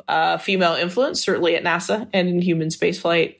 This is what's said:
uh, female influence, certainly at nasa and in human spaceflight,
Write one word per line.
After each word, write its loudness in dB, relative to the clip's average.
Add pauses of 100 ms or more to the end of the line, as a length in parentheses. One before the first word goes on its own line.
uh, 0
female 0
influence, 0
certainly 2
at -2
nasa -2
and 2
in 2
human 0
spaceflight, 0